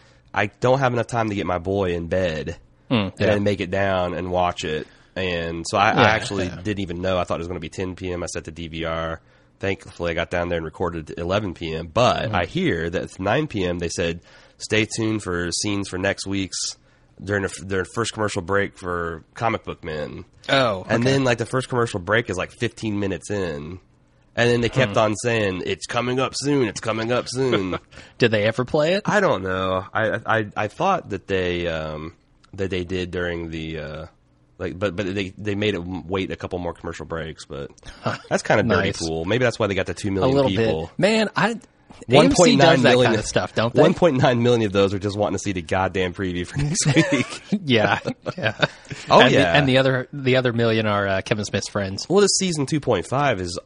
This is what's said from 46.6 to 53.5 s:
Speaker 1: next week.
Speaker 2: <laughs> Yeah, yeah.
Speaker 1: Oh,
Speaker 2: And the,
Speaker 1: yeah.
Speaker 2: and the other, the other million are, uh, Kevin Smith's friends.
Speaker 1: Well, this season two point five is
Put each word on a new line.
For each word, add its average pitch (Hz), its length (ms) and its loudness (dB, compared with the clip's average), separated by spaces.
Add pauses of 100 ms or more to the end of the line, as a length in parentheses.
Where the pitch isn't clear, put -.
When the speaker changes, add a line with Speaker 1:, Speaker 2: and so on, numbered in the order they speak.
Speaker 1:
next 147 240 0
week. 147 600 2
Speaker 2:
<laughs> 202 200 -2
Yeah, 107 320 4 (400)
yeah. 110 160 -2 (560)
Speaker 1:
Oh, 135 100 8
Speaker 2:
And 127 140 6
the, - 40 6
Speaker 1:
yeah. 90 200 4
Speaker 2:
and 143 100 4
the 127 100 4
other, 131 360 2
the 131 220 2
other 127 180 2
million 113 320 2
are, 101 200 2
uh, 95 160 0
Kevin 107 220 -2
Smith's 98 240 -4
friends. 98 400 -6
Speaker 1:
Well, 202 140 4
this 196 160 4
season 165 260 -2
two 147 160 -2
point 104 260 0
five 131 340 0
is 90 260 -6